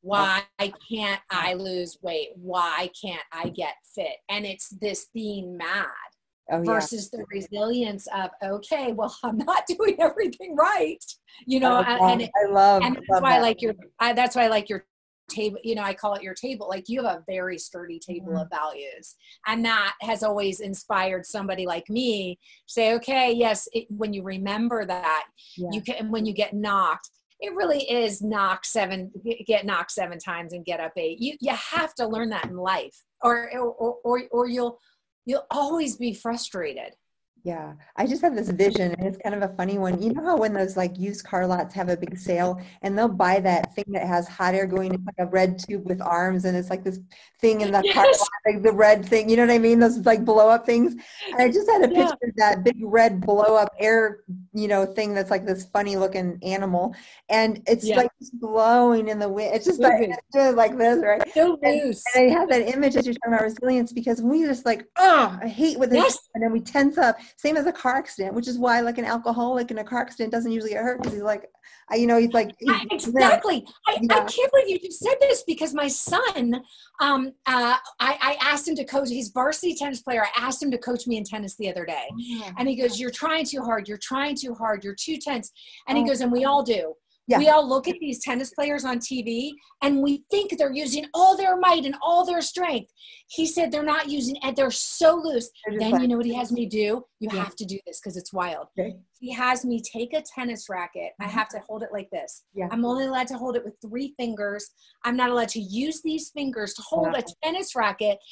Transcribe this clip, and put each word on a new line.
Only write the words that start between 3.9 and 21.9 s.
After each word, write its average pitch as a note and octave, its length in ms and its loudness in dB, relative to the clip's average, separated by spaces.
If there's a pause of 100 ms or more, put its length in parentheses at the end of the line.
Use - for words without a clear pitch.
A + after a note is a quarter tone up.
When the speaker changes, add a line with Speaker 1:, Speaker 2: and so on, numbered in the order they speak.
Speaker 1:
fit?" D#3 240 -8 (120)
And G#3 160 -6
it's F#3+ 240 -12
this G3 440 -8
being G3+ 440 -10
mad F3 300 -4 (640)
Speaker 2:
Oh, E3 100 -2
yeah. E3+ 40 -2
Speaker 1:
versus E3+ 460 -2
the G#3+ 200 -12
resilience G#3 840 -6
of, F#3+ 140 -4 (120)
"Okay, G#3+ 520 -4
well, G#3+ 260 -4
<laughs> - 40 -12
I'm A3+ 140 -4
not - 300 0
doing G#4 320 0
everything F4+ 560 0
right," E4+ 480 0 (420)
you C4 140 0
know, B3+ 160 4
Speaker 2:
I A#3+ 160 2
Speaker 1:
and, A#3+ 80 0
Speaker 2:
love, F#3 120 6
Speaker 1:
and A#3 100 2
it, A3+ 100 -6 (100)
Speaker 2:
I G3+ 100 2
love, G3 320 8
Speaker 1:
and B3+ 120 0
that's - 140 -14
Speaker 2:
love F#3+ 140 4
Speaker 1:
why C4+ 80 4
I - 80 6
Speaker 2:
that. - 20 4
Speaker 1:
like A3+ 200 0
your, G#3+ 120 -2 (260)
I, A#3 140 2
that's A#3+ 220 0
why B3 100 4
I - 20 4
like G#3+ 220 0
your F#3+ 160 -8 (440)
table, G#3+ 320 -4
you A3+ 140 -4
know, G#3 80 -6
I G3 100 -4
call G#3 200 -4
it - 100 -8
your F#3+ 120 -12
table. A3 340 -10
Like, F#3 180 -8
you A#3+ 160 -4
have F#3 140 -2
a E3 100 -18
very F#3 300 -6
sturdy E3+ 420 -14
table F3 280 -12
Speaker 2:
Mm-hmm. F3+ 160 -4
Speaker 1:
of E3+ 60 -12
values. C#3+ 680 -10 (300)
And A3+ 200 -2
that G#3 340 0
has G#3+ 240 -4
always G3+ 380 -2
inspired F#3+ 640 -4
somebody F#3+ 400 -6
like F3 240 -8
me G#3 500 -4 (280)